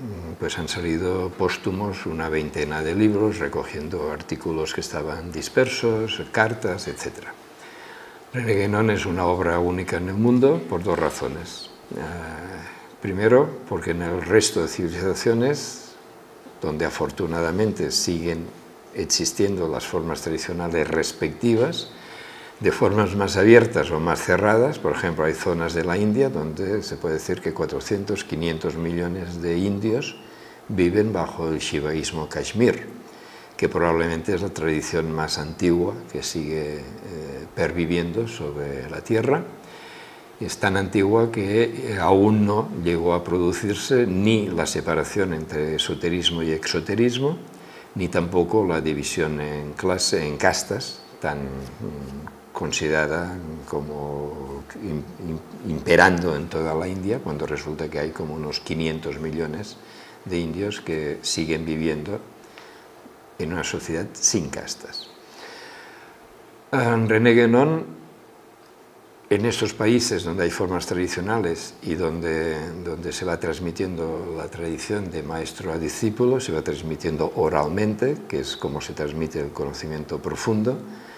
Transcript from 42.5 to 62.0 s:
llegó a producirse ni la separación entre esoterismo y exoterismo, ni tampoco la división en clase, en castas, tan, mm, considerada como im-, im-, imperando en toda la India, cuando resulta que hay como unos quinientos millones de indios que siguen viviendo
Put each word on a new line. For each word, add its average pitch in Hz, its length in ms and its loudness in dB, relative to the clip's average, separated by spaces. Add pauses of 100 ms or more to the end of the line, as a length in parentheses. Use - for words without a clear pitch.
llegó 85 320 4
a 87 80 0
producirse 90 840 2
ni 101 420 4
la 85 180 0
separación 82 680 0
entre 78 420 -2
esoterismo 85 680 -2
y 80 80 0
exoterismo, 120 840 0 (580)
ni 92 120 0
tampoco 90 580 2
la 85 140 2
división 76 640 -2
en 73 320 -6
clase, 92 520 0
en 73 120 -4
castas, - 640 0 (180)
tan, 73 200 -2
mm, 67 1160 -10
considerada 78 800 0 (320)
como 71 960 -6 (180)
im-, 78 220 -6 (240)
im-, 80 420 -8
imperando 85 640 4
en 73 140 -4
toda 80 260 -2
la 82 140 -2
India, 95 320 -2
cuando 76 260 -4
resulta 76 440 -6
que 76 100 -4
hay 76 120 -2
como 78 240 -6
unos 76 260 -6
quinientos 80 580 -4
millones 80 560 -6 (480)
de 92 140 -4
indios 87 440 -4
que 76 420 -4
siguen 80 420 -2
viviendo 80 540 -2 (1200)